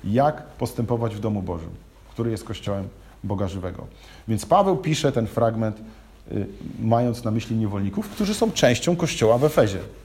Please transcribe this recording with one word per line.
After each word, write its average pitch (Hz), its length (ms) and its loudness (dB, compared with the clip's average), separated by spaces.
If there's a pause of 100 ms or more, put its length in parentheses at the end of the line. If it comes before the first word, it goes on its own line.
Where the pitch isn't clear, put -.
jak 135 420 2
postępować 117 680 -2
w 104 60 -10
domu 107 220 -2
Bożym, 85 280 -6 (400)
który 117 200 -2
jest 110 140 -6
Kościołem 98 440 -6 (360)
Boga 98 240 -2
żywego. 90 380 -8 (420)
Więc 107 180 -2
Paweł 190 300 4
pisze 151 360 0
ten 113 140 2
fragment, 110 500 0 (560)
y, 101 140 -2 (360)
mając 117 420 2
na 110 60 0
myśli 113 260 -2
niewolników, 101 520 -2
którzy 208 260 -2
są 220 180 0
częścią 135 440 4
Kościoła 123 420 4
w 139 60 4
Efezie. 110 340 4 (260)